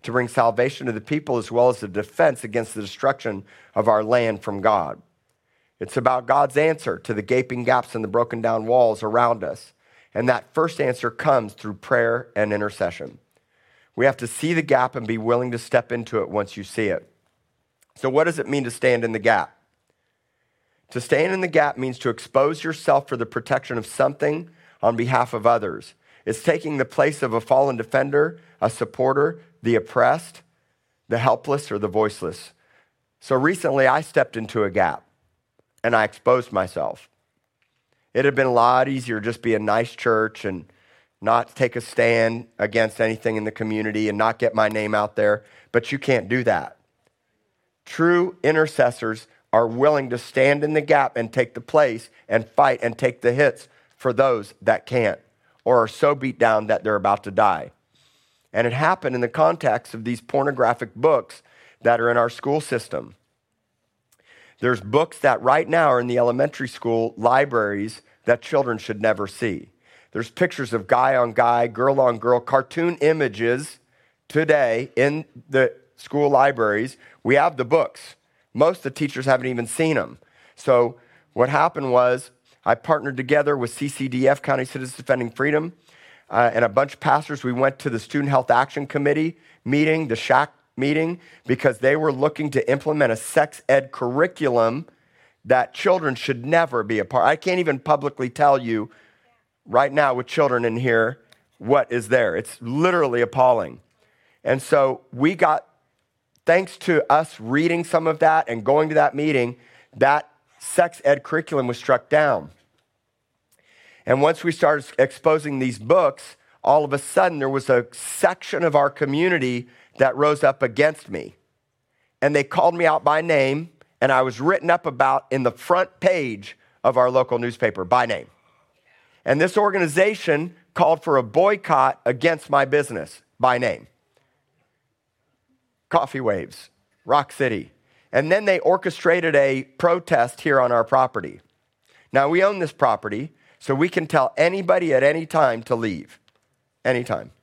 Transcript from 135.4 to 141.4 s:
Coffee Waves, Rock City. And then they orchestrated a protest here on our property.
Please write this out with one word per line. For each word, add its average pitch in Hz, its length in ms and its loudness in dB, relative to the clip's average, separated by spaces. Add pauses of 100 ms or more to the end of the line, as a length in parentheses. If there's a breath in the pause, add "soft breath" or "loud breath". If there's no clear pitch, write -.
Coffee 139 300 0
Waves, 101 520 -6 (340)
Rock 135 260 0
City. 113 400 -4 (400)
And 151 200 2
then 208 140 2
they 190 140 2
orchestrated 175 760 0
a 135 280 2 (140)
protest 170 640 0
here 139 180 2
on 123 120 2
our 117 120 2
property. 127 560 -2 (720 soft breath)